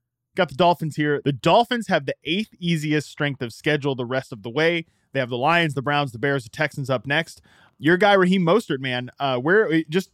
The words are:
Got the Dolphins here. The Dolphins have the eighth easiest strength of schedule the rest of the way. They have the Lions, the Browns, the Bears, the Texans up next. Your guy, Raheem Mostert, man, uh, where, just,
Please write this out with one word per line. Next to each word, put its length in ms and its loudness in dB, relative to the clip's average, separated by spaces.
Got 140 0
the 60 -16
Dolphins 420 2
here. 260 0
The 80 0
Dolphins 560 2
have 180 0
the 100 -6
eighth 240 -4
easiest 500 -2
strength 320 -6
of 120 -8
schedule 420 -2
the 100 -6
rest 280 -6
of 100 -16
the 60 -10
way. 360 0
They 60 -2
have 100 -4
the 80 -6
Lions, 360 0
the 80 -4
Browns, 300 -2
the 80 -16
Bears, 240 -2
the 60 -20
Texans 400 -6
up 160 -2
next. 360 -4
Your 180 2
guy, 180 4
Raheem 300 4
Mostert, 360 0
man, 400 -6
uh, 180 0
where, 460 2
just, 300 -4